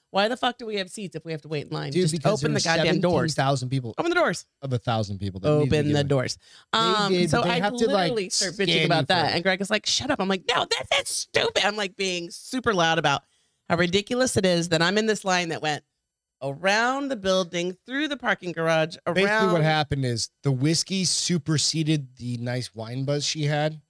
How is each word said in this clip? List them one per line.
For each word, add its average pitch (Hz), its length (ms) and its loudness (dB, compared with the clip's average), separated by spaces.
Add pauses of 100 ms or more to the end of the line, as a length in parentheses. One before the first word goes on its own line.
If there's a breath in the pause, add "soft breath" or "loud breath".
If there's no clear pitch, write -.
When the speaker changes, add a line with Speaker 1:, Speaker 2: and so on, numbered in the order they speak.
(120)
Speaker 1:
"Why 202 160 2
the 247 80 -4
fuck 247 200 -2
do 240 100 -14
we 214 100 -6
have 190 120 -4
seats 175 280 -12
if 151 80 -10
we 165 80 -8
have 151 100 -8
to 151 60 -20
wait 151 180 -6
in - 80 -20
line? 151 160 -6
Speaker 2:
Dude, 170 120 2
Speaker 1:
Just 160 120 2
Speaker 2:
because 190 300 0
Speaker 1:
open 233 100 2
Speaker 2:
there 202 60 2
Speaker 1:
the 170 100 2
Speaker 2:
were 165 60 4
Speaker 1:
goddamn 160 240 2
doors. 156 340 2
Speaker 2:
seventeen 143 100 0
thousand 131 260 0
people 123 280 -4
Speaker 1:
Open 339 120 0
the 349 40 0
doors." 277 320 0 (160)
Speaker 2:
of 135 100 -6
a 123 60 2
thousand 107 400 -2
people 95 220 -6
that 147 100 0
needed 151 200 4
to 151 60 2
Speaker 1:
Open 151 120 2
Speaker 2:
get 147 60 2
Speaker 1:
the 143 60 4
Speaker 2:
in. 143 60 0
Speaker 1:
doors. 139 320 0 (340 loud breath)
Speaker 2:
They 220 60 2
Speaker 1:
Um, 214 340 2
Speaker 2:
did, 175 180 2
Speaker 1:
so - 100 2
Speaker 2:
but - 80 0
they - 60 2
Speaker 1:
I 170 60 0
Speaker 2:
had 208 160 0
to, 233 100 2
like, 220 160 2 (100)
Speaker 1:
literally 202 180 -4
start 185 240 -2
bitching 196 180 0
Speaker 2:
scan 160 140 4
Speaker 1:
about 160 140 2
Speaker 2:
you 147 60 -2
Speaker 1:
that, 180 180 2
Speaker 2:
first. 113 100 0
Speaker 1:
and 170 80 0
Greg 185 180 0
is 196 100 -4
like, 208 140 0
"Shut - 280 -2
up." - 80 0
I'm 190 80 0
like, 190 200 -2
"No, - 160 2
that, - 280 -4
that's 554 180 -2
stupid." - 560 0
I'm, 208 100 -2
like, 196 200 -4
being 180 340 -4
super 240 420 -4
loud 165 260 2
about 147 240 0 (460)
how 175 80 2
ridiculous 202 600 0
it 196 100 2
is 175 240 2
that 160 100 2
I'm 180 160 2
in 214 100 2
this 214 180 0
line 180 240 0
that 139 120 -6
went 147 220 -4 (580)
around 208 680 0
the 262 80 -4
building, 185 680 -2
through 277 240 -4
the 285 80 -4
parking 190 360 -4
garage, 165 520 0
Speaker 2:
Basically, 175 200 2
Speaker 1:
around 214 280 2
Speaker 2:
what 165 100 4
happened 151 420 2
is 120 260 -2 (140)
the 139 80 2
whiskey 160 520 0
superseded 156 1120 0
the 120 220 -6
nice 120 360 -6
wine 120 300 -8
buzz 143 200 -2
she 156 200 -4
had. 151 440 -2